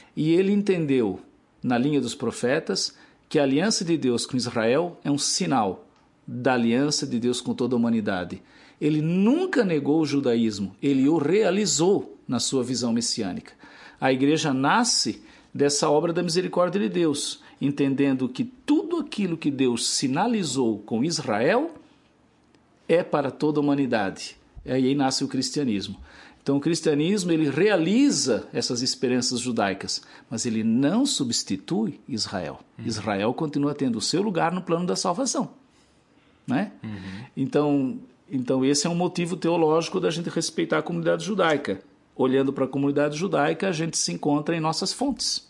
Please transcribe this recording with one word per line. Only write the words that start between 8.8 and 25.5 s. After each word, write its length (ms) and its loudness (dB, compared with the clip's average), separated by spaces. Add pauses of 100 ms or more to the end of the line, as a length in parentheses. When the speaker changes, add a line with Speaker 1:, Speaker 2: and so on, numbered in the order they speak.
Speaker 1:
Ele 220 0
nunca 600 2
negou 360 2
o 60 2
judaísmo, 760 0
ele 260 2
o 100 4
realizou 1080 2
na 120 0
sua 240 0
visão 300 -2
messiânica. 600 -2 (480)
A 120 4
igreja 420 2
nasce 680 0 (300)
dessa 380 2
obra 220 2
da 100 -2
misericórdia 580 0
de 80 0
Deus, 540 -2 (180)
entendendo 680 0
que 160 -4
tudo 540 -2
aquilo 380 -4
que 140 -2
Deus 380 0
sinalizou 920 0
com 260 -2
Israel 720 0 (1120)
é 160 4
para 280 0
toda 300 0
a 20 4
humanidade. 720 0 (280)
E 80 -8
aí 220 2
nasce 300 0
o 40 -2
cristianismo. 680 -4 (440)